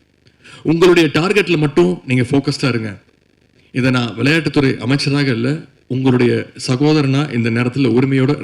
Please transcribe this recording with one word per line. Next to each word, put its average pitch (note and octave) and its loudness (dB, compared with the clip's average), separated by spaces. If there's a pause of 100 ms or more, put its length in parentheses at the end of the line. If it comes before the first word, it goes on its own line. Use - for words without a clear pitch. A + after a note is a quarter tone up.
(720)
உங்களுடைய E3+ 4 (120)
டார்கெட்ல F#3 0
மட்டும் F3 2 (160)
நீங்க B2+ 0
ஃபோக்கஸ்டா C#3 -2
இருங்க. A2 -6 (840)
இதை B2+ 0
நான் A#2+ -4
விளையாட்டுத்துறை C#3+ 0 (120)
அமைச்சராக C#3 0
இல்ல, A#2 -2 (440)
உங்களுடைய B2 2 (340)
சகோதரனா C#3+ 0 (140)
இந்த A#2 -2
நேரத்துல B2 0
உரிமையோட C3+ 2 (120)